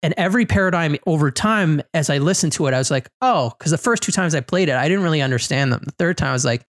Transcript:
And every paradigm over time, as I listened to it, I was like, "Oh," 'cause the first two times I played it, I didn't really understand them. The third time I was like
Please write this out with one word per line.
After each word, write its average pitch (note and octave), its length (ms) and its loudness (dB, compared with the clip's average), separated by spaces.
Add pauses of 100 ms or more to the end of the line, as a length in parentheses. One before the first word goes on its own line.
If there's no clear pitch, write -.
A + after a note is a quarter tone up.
And E3+ 140 0
every G#3 280 2
paradigm F3 500 2 (100)
over D#3 260 2
time, F#3 500 0 (120)
as D#3 160 0
I C#3+ 100 2
listened E3 340 0
to D3 140 0
it, C3 60 2
I B2+ 40 2
was C3 140 0
like, C3+ 180 -2 (120)
"Oh," F#3 380 0
'cause D3+ 120 -2
the D#3+ 60 2
first A#3 260 0
two - 80 -4
times F3 240 0
I C#3 60 -2
played F3 280 0
it, C3 60 0
I B2+ 120 0
didn't F#3+ 160 2
really D#3+ 180 2
understand C3 520 0
them. A2+ 100 -4
The C#3+ 140 -8
third E3 200 0
time C3+ 120 -2
I C3 40 -2
was B2+ 120 -2
like A#2+ 180 -2 (140)